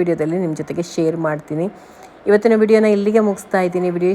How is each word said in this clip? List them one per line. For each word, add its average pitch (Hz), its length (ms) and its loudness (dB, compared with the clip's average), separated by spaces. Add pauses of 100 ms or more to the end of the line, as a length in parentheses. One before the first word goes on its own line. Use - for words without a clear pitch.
ವಿಡಿಯೋದಲ್ಲಿ 165 420 -2
ನಿಮ್ಮ 160 200 -4
ಜೊತೆಗೆ 170 200 -6 (100)
ಶೇರ್ 165 240 -2 (120)
ಮಾಡ್ತೀನಿ. 156 360 -6 (640)
ಇವತ್ತಿನ 208 320 4
ವಿಡಿಯೋನ 214 340 4
ಇಲ್ಲಿಗೆ 214 320 2
ಮುಗಿಸ್ತಾ 196 380 -2
ಇದ್ದೀನಿ. 180 300 -2
ವಿಡಿಯೋ 180 180 0